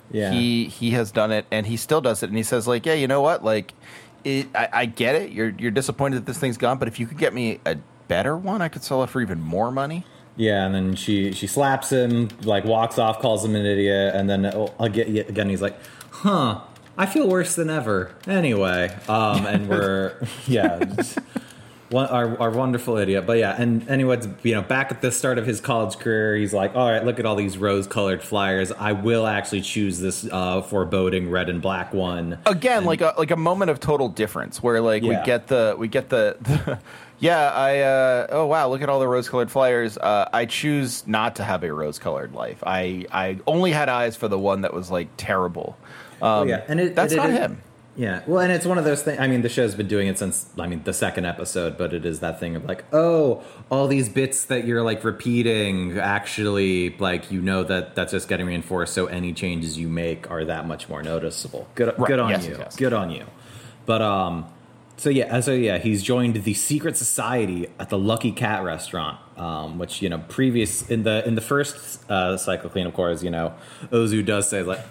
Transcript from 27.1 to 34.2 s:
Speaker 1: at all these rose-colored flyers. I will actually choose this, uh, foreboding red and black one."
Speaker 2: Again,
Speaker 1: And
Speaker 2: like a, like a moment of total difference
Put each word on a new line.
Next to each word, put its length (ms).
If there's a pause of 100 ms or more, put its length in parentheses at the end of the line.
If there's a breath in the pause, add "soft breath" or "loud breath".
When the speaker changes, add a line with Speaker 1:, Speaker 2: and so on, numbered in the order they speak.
Speaker 1:
at 60
all 120
these 200
rose-colored 640
flyers. 500
I 200
will 340
actually 360
choose 380
this, 300
uh, 300
foreboding 680
red 180
and 140
black 320
one." 500
Speaker 2:
Again, 340
Speaker 1:
And 80
Speaker 2:
like 140
a, 160
like 140
a 60
moment 340
of 100
total 300
difference 520